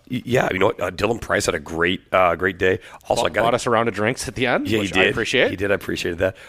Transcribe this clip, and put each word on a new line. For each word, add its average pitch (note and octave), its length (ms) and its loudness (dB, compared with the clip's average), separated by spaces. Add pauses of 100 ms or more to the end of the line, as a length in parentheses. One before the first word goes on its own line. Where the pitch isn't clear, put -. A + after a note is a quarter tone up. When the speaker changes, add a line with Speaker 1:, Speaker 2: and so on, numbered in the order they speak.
(100)
Speaker 1:
y-, B2 140 -6
yeah, A#2+ 280 2
you F#2 60 -2
know F#2+ 80 4
what? - 140 0
Uh, F2+ 100 -2
Dylan G#2 300 -2
Price F#2+ 260 -2
had F2 80 0
a E2 60 -4
great, E2 420 0 (100)
uh, F2+ 240 4
great F#2 220 -2
day. F#2 200 2 (300)
Also, - 140 2
Speaker 2:
Bought, F2+ 80 0
Speaker 1:
I D#2+ 40 -10
gotta A2 120 2
Speaker 2:
bought A#2+ 80 2
us A#2+ 120 -2
a B2 40 0
round A#2 180 2
of G2+ 60 -4
drinks G#2+ 340 -2
at G2+ 60 -10
the B2 120 -2
end, G3 220 0
Speaker 1:
Yeah, A2 120 2
Speaker 2:
which G2 80 -2
Speaker 1:
he E2+ 60 -6
did. F#2+ 120 4
Speaker 2:
I G#2 40 4
appreciate. B2 400 0
Speaker 1:
He - 60 -8
did. G2 140 -2
I G2+ 40 4
appreciated F2+ 440 -4
that. F#2 180 0 (120)